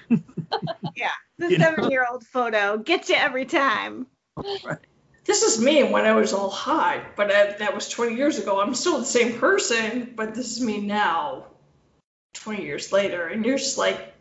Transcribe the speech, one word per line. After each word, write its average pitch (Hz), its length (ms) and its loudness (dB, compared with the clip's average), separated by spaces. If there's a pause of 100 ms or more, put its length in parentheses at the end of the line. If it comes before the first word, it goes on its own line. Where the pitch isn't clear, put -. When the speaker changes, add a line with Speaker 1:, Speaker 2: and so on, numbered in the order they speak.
Speaker 1:
<laughs> 220 140 2 (720)
Speaker 2:
Yeah. 208 140 -4 (280)
The 339 120 -2
Speaker 1:
You 349 80 4
know? - 60 6
Speaker 2:
seven-year-old 262 640 0
photo 220 500 0
gets 339 320 0
you 339 60 4
every 254 300 0
time. 220 600 -2 (580)
Speaker 1:
Right. - 140 -8 (480)
Speaker 3:
This 403 160 2
is 262 180 4
me 269 240 6
when 208 220 2
I 220 80 6
was 214 200 4
all 196 160 -2
hot, 190 680 -2
but 202 160 0
I, 202 220 4
that 208 200 -4
was 214 160 -8
twenty 233 260 -2
years 269 220 0
ago. 196 240 0
I'm 226 140 0
still 320 240 0
the 233 60 -4
same 240 340 2
person, 247 760 0
but 220 200 -6
this 254 200 -6
is 233 80 -6
me 208 180 -2
now, 170 640 -2 (880)
twenty 208 300 -10
years 147 280 -8
later. 180 360 0
And 214 180 -4
you're 269 120 2
just - 200 -4
like, 190 440 -2